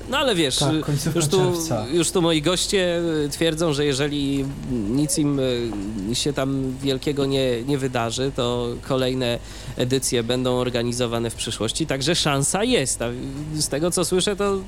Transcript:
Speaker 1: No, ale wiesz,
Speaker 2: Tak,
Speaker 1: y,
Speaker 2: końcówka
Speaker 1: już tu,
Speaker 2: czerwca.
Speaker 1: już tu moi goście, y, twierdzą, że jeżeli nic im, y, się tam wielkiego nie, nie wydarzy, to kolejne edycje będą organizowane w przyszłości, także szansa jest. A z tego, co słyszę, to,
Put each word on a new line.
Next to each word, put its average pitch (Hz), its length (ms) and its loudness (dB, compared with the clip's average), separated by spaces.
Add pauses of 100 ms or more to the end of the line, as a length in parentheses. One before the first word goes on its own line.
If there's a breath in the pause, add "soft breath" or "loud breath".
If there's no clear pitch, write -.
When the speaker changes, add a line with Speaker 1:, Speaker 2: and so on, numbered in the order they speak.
(100)
Speaker 1:
No, 262 80 0
ale 269 160 2
wiesz, 151 220 2
Speaker 2:
Tak, 151 180 2
Speaker 1:
y, 156 60 2
Speaker 2:
końcówka 147 400 0
Speaker 1:
już 147 80 2
tu, 190 100 4
Speaker 2:
czerwca. 165 540 0
Speaker 1:
już 165 180 2
tu 185 120 2
moi 165 200 4
goście, 175 580 2 (240)
y, 147 40 -2
twierdzą, 160 440 2
że 143 120 2
jeżeli 139 600 0 (460)
nic 147 280 2
im, 143 200 2
y, 123 320 0 (420)
się 143 200 0
tam 135 400 -2 (100)
wielkiego 139 440 0
nie, 131 360 2
nie 139 160 0
wydarzy, 127 580 -2
to 120 320 0 (200)
kolejne 127 500 0 (380 loud breath)
edycje 127 460 0
będą 127 360 0
organizowane 120 720 0
w - 40 -10
przyszłości, 110 520 -2
także 135 280 0
szansa 151 500 2
jest. 190 380 0
A 117 60 -2 (460)
z 151 140 -2
tego, 156 220 0
co 175 140 0
słyszę, 185 320 2
to, 196 200 0 (120)